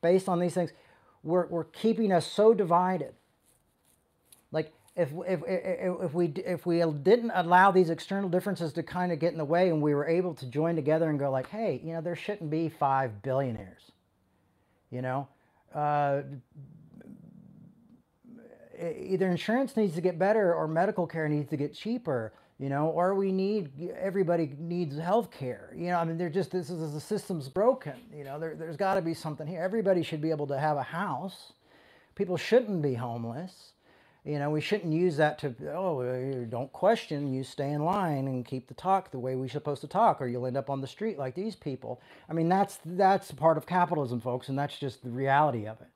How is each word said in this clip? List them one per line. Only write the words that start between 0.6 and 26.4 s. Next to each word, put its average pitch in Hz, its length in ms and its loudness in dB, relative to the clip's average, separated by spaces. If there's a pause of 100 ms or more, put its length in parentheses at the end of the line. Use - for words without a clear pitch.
we're, 175 240 2
we're 165 180 -4
keeping 220 460 0
us 175 140 4
so 214 280 6
divided. 180 600 2 (1400)
Like, 156 220 -2 (220)
if, 156 160 0 (160)
if, 180 200 0
if, 180 580 -2
if 139 100 -4
we, 175 100 4 (180)
if 180 220 -4
we 170 180 2 (200)
didn't 226 320 6
allow 180 340 8
these 180 220 6
external 196 380 -4
differences 170 440 -2
to 170 80 -4
kind 180 300 -2
of 156 80 -2
get 165 120 2
in 156 60 -8
the 151 80 -2
way 175 240 4
and 160 100 2
we 147 140 4
were 143 140 0
able 170 260 2
to 135 140 -10
join 156 280 0
together 160 320 2
and 151 120 0
go 139 100 0
like, 131 200 0
"Hey, 208 340 -2
you 160 100 -8
know, 165 80 -6
there 170 140 -4
shouldn't 165 340 -6
be 160 180 0
five 135 540 0
billionaires," 127 720 -4 (1000)
you 123 140 -6
know? 131 240 -4 (440)
Uh, 147 500 2 (2500)
e-, 170 280 -8
either 190 200 2
insurance 226 480 0
needs 202 160 2
to 165 80 -4
get 170 160 0
better 196 380 4
or 160 120 0
medical 175 380 2
care 156 240 -2
needs 147 220 0
to 147 60 -2
get 147 180 -4
cheaper, 160 580 -4 (240)
you 139 120 -6
know, 143 180 0
or 175 260 2
we 196 180 0
need, 185 680 -2
everybody 175 580 2
needs 170 400 -4
health 180 320 0
care. - 460 -8
You 175 140 -4
know, 180 80 2
I 170 80 2
mean, 165 120 -2
they're 175 100 -2
just, 165 220 -2